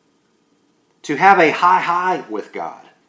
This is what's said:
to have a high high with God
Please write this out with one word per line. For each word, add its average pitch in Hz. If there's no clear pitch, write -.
to -
have 185
a 156
high 180
high 175
with 107
God 85